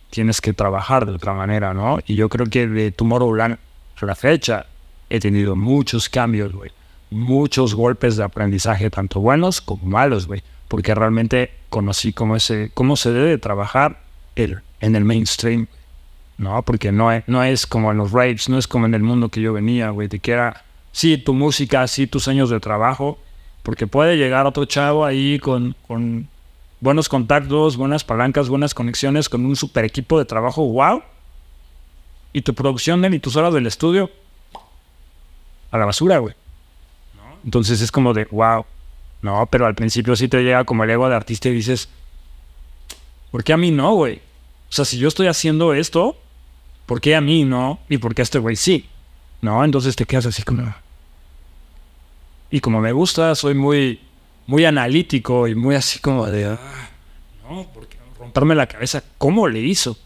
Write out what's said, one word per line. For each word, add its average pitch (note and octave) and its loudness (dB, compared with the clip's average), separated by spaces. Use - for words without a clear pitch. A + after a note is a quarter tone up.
tienes A2+ 0
que G#2+ -2
trabajar G2+ 0
de G2 -6
otra G2 -4
manera, G2 -2
¿no? A#2 -2
Y G#2+ -2
yo G#2+ 2
creo A#2 -2
que A#2+ 0
de G#2+ -2
Tomorrowland A#2 0
a G2+ -4
la F#2+ -4
fecha C3 0
he A#2 0
tenido G2+ 0
muchos A#2+ 0
cambios, A2 -2
güey. G2 -14
Muchos B2+ 0
golpes A#2 2
de G#2+ 0
aprendizaje, G2+ 0
tanto G2 -4
buenos D#3 2
como F2+ -8
malos, G#2 2
güey. G2 -8
Porque - 0
realmente A2+ 0
conocí G2+ -2
cómo A2 0
ese, A2 -2
cómo C3 2
se A#2+ 0
debe C#3+ 2
trabajar G#2 0
el, G2 -2
en A2 2
el G#2+ 2
mainstream, A2+ 0
¿no? G2+ -4
Porque G#2+ -2
no A2+ 4
es, A2+ -2
no B2+ 2
es C3 0
como G#2+ 0
en G#2+ 0
los G2+ -2
raves, B2 0
no C3 0
es B2 -2
como A#2 0
en A2+ 2
el G#2+ 2
mundo A#2 2
que A2+ -6
yo A2 0
venía, A2 -2
güey, G#2 -4
de G2+ -8
que A#2 -2
era, A#2+ -2
sí, D#3+ 2
tu C3 0
música, C#3 2
sí, C#3 -2
tus C3+ -4
años C3+ 2
de A2 0
trabajo, A2 -2
porque A2+ -6
puede D#3 2
llegar C3+ 2
otro C#3+ -2
chavo D3 0
ahí C#3 0
con, B2+ -2
con A#2 -6
buenos D3 2
contactos, C#3+ 2
buenas C#3 -2
palancas, B2+ 0
buenas C#3 0
conexiones, C#3 -2
con B2 -2
un C#3 0
super B2+ -2
equipo C#3+ 0
de C#3 2
trabajo, B2+ -2
wow, D3 2
y C#3 -4
tu - -2
producción, E3 0
y D3 0
tus C3+ -4
horas E3 2
del B2+ 2
estudio, F3 0
a A#2 -2
la G#2 2
basura, D#3+ 2
güey. A2 -4
¿No? B2+ -20
Entonces A#2 0
es A#2 -2
como B2+ 4
de, G#2+ 0
wow, A2+ 2
no, G#2 0
pero A#2+ 0
al A2 2
principio A#2 0
sí B2 0
te B2+ 2
llega B2 2
como A2+ 0
el A2+ 0
ego B2 2
de B2 2
artista A2 -4
y B2+ 2
dices, A#2 -2
"¿Por A#2 -6
qué D#3 2
a - 2
mí F3 2
no, D#3 2
güey? D3+ 0
O - -16
sea, C#3+ 0
si B2 -6
yo C#3 2
estoy F#3+ 0
haciendo D#3+ 2
esto, E3 0
¿por A#2+ -4
qué D3+ 4
a D#3 4
mí D3+ 4
no? C3 -2
¿Y C#3+ -2
por A2+ -4
qué B2+ 0
a - 2
este C#3 -2
güey A2+ -2
sí?". F3 0
¿No? A2+ 0
Entonces C3+ 0
te A#2+ 0
quedas B2 0
así G#2+ -4
como, A#2+ -4
y C#3+ 0
como A2 0
me A2+ 0
gusta, E3 2
soy C#3+ 0
muy, C#3 2
muy D3 4
analítico B2+ 2
y A2 -2
muy C3 2
así - -2
como C3+ 0
de, G#2 -2
"Ah, B2+ -10
no, F3+ -12
porque A2 -20
romperme C3 2
la C#3 2
cabeza, B2+ -6
¿cómo F3+ 2
le A2 -2
hizo?". C3 -2